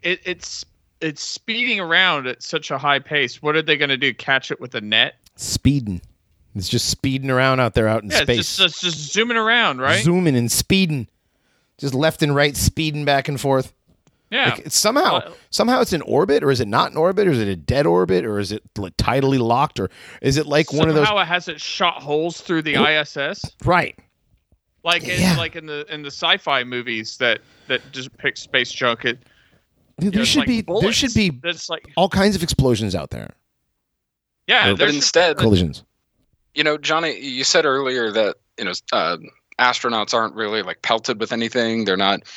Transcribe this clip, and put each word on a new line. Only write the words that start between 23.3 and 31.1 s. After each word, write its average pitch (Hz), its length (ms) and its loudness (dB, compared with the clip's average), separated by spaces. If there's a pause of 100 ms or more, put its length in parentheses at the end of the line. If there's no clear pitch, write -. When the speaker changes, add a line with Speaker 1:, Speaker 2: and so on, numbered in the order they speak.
Speaker 2:
Right. 170 320 2 (880)
Speaker 1:
Like 170 200 0
in, 180 180 -2
Speaker 2:
Yeah. 180 160 4
Speaker 1:
like 165 180 -6
in 160 120 -14
the, 147 260 -10
in 151 80 -12
the 143 60 -12
sci-fi 156 560 -2
movies 120 540 -6
that, 120 220 0 (280)
that 131 240 -4
depict 135 480 -8
space 123 320 -2
junk. 117 340 -2
It, 147 140 -2 (800)
Speaker 2:
Dude, 156 60 0
Speaker 1:
you 202 60 2
Speaker 2:
there 185 60 -2
Speaker 1:
know, 220 60 2
it's 233 80 0
Speaker 2:
should 294 80 2
Speaker 1:
like - 80 0
Speaker 2:
be, 247 80 2
there 226 80 -2
Speaker 1:
bullets. 254 340 0
Speaker 2:
should 247 160 -2